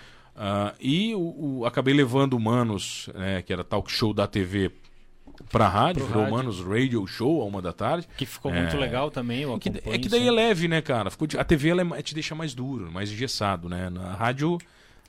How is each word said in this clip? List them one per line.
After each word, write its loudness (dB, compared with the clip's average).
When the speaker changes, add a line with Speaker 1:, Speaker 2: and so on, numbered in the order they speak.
Speaker 1:
Ah, -2
e 0
o, -4
o, 0
acabei 2
levando 4
o 2
Manos, 0
né, -2
que -4
era -2
talk -2
show 2
da 2
T 0
V, 2
pra 6
rádio, 2
Speaker 2:
Pro -4
Speaker 1:
virou 4
Speaker 2:
rádio. 2
Speaker 1:
Manos -2
Radio 0
Show, 0
à -2
uma -6
da -4
tarde. -2
Speaker 2:
Que -4
ficou -6
muito 2
Speaker 1:
É. 0
Speaker 2:
legal -2
também, -4
eu -2
Speaker 1:
É -4
que, -4
é -2
Speaker 2:
acompanho -4
Speaker 1:
que -2
daí 4
é 2
Speaker 2:
sempre. 4
Speaker 1:
leve, 4
né, 2
cara? 0
Ficou -4
de, -4
a 2
T 4
V, 4
ela 4
é 4
ma-, -4
te -8
deixa -6
mais -6
duro, -6
mais -4
engessado, -2
né? -4
Na -8
rádio 0